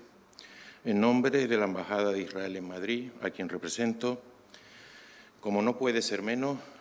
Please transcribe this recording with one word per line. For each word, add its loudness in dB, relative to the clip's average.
en 2
nombre 4
de 4
la 4
Embajada 0
de 0
Israel -4
en -8
Madrid, -4
a -2
quien -6
represento, -2
como 2
no 2
puede 2
ser -2
menos, -2